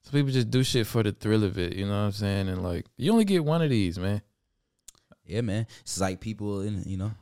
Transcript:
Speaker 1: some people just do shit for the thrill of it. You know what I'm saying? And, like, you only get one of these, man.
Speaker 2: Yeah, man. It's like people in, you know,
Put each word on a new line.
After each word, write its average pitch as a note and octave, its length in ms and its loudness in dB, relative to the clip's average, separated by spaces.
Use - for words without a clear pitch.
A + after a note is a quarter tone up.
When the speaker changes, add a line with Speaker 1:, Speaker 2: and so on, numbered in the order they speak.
Speaker 1:
some - 100 -12
people C#3+ 200 2
just A#2+ 180 2
do B2+ 140 4
shit A#2+ 220 2
for A2+ 160 0
the G#2 100 2
thrill G#2+ 320 2
of G2 140 0
it. F2 160 -2
You F#2+ 100 -4
know G2+ 80 -2
what G#2 140 0
I'm G2+ 60 0
saying? G2 360 0
And, F#2 140 -4
like, F2 240 -4
you F3 160 0
only A3+ 140 6
get F3+ 180 2
one D#3+ 180 2
of D#3 80 2
these, F#2 280 2
man. G2+ 240 -2
Speaker 2:
Yeah, A2 180 -4
man. A2 240 -2
It's - 180 -8
like F#2+ 200 -2
people G#2 420 -6
in, G2+ 240 -4
you F#2+ 100 -6
know, G2+ 260 -4